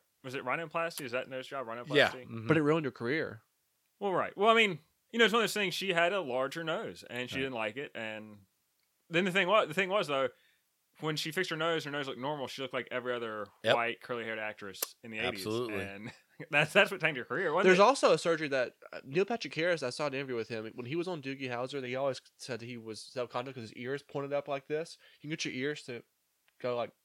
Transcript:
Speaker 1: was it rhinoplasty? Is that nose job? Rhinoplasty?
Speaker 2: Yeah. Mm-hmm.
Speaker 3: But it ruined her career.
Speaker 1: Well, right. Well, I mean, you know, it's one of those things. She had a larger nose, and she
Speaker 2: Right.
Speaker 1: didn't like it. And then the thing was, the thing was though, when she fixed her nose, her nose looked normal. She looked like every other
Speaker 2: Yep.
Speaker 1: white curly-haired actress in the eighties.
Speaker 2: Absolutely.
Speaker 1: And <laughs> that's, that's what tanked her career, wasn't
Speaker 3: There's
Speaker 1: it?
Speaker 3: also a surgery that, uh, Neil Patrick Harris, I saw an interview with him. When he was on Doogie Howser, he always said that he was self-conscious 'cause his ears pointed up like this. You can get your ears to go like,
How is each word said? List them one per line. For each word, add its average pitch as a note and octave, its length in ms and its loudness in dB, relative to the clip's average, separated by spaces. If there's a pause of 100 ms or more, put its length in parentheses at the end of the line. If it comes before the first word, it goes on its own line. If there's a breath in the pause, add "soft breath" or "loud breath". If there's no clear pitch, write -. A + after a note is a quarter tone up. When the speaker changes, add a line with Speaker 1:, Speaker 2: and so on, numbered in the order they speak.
(220)
Speaker 1:
was B2+ 120 -8
it C3+ 100 -6
rhinoplasty? E3 580 -2
Is A#2+ 100 -6
that B2 160 -2
nose C3 180 -8
job? C3+ 200 -6
Rhinoplasty? A#2+ 280 -6
Speaker 2:
Yeah. C3 140 8
Mm-hmm. A2+ 380 -8
Speaker 3:
But D3+ 100 6
it D#3+ 60 4
ruined D3+ 240 4
her B2 40 0
career. A#2+ 520 -4 (580)
Speaker 1:
Well, G3+ 140 0
right. A2+ 200 0
Well, G3+ 140 6
I A3+ 60 8
mean, G#3 240 6 (340)
you A3+ 60 0
know, A#3 80 10
it's G3 80 4
one A#3 80 6
of - 20 4
those G3 80 0
things. G3 220 0
She F#3+ 180 -2
had E3+ 220 4
a F#3+ 80 0
larger C3+ 420 -2
nose, D#3+ 460 -4
and B2 180 -4
she - 80 -8
Speaker 2:
Right. C3 60 0
Speaker 1:
didn't C3+ 140 -4
like A2 200 -2
it. C#3+ 180 -8
And G#2+ 420 -8 (760)
then F3 160 2
the F3+ 40 0
thing F#3 180 4
was, G3+ 200 6
the D3 60 -8
thing F#3 160 0
was F#3+ 180 2
though, C3+ 200 2 (720)
when D#3 160 -2
she D3+ 160 -4
fixed F#3 180 -2
her E3 60 -2
nose, D#3+ 280 0
her C#3+ 60 -6
nose C#3+ 160 -4
looked A#2+ 140 -6
normal. C#3 260 -4
She - 160 -8
looked B2+ 100 -6
like B2 180 -4
every B2 240 -2
other A2 320 -4 (180)
Speaker 2:
Yep. A2+ 100 6
Speaker 1:
white A#2 260 0
curly-haired A2+ 380 -6
actress G#2+ 420 -8 (220)
in A#2 80 -14
the A2 80 -6
eighties. A2 220 -2
Speaker 2:
Absolutely. G#2+ 420 -4
Speaker 1:
And G2+ 300 -10 (180)
<laughs> - 200 -18
that's, D3 220 2
that's G3+ 180 6
what F#3+ 100 -6
tanked D#3 180 -2
her A2+ 60 -6
career, D#3 280 -2
wasn't F3+ 160 4
Speaker 3:
There's F#3 120 10
Speaker 1:
it? - 20 10
Speaker 3:
also B3 300 8
a D#3+ 60 8
surgery D#3+ 300 0
that, C3 240 0 (200)
uh, E2 120 -10
Neil D#3 200 0
Patrick G3+ 300 -4
Harris, D#3+ 280 2
I B2+ 80 -2
saw D3+ 160 -4
an C3+ 80 -4
interview C3 220 -4
with A2 120 -2
him. A2 260 -4
When A#2+ 120 -8
he C3 100 -4
was E3+ 120 0
on E3+ 120 -4
Doogie C3+ 300 -6
Howser, B2+ 340 -4
he B2 120 -4
always C3+ 240 0 (180)
said A2+ 220 -8
that A#2 60 -10
he B2 100 -10
was A2 240 -10
self-conscious B2+ 540 -6
'cause B2+ 80 -10
his A2 120 -12
ears C3 300 -6
pointed C#3 280 -4
up C#3+ 160 -2
like C#3 200 -4
this. D#3 280 -4 (240 soft breath)
You D3 80 -12
can - 20 -8
get D#3+ 140 -4
your C#3+ 100 -4
ears C#3+ 300 -4
to A#2+ 180 -10 (600)
go B2 140 0
like, A#2 160 -2 (120)